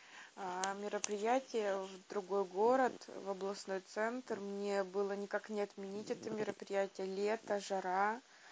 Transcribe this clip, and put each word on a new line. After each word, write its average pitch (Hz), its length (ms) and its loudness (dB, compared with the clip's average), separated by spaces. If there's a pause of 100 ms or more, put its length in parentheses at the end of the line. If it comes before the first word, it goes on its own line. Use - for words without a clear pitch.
(380)
а, 190 360 0
мероприятие 208 1040 0
в 190 320 -8
другой 196 340 0
город, 226 480 6 (320)
в 190 60 -4
областной 196 500 -2
центр. 226 600 -2
Мне 202 420 0
было 196 300 0
никак 202 360 -2
не 208 120 0
отменить 202 500 -4
это 220 180 -4
мероприятие, 196 800 -2
лето, 202 540 0
жара. 196 580 2 (320)